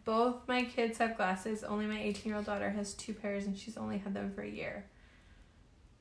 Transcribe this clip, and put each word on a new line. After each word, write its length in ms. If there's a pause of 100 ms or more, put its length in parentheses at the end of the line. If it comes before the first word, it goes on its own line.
"Both 440
my 160
kids 360
have 180
glasses. 460
Only 220
my 140
eighteen-year-old 460
daughter 260
has 220
two 200
pairs, 320
and 120
she's 200
only 220
had 140
them 200
for 80
a 80
year. 360 (1160)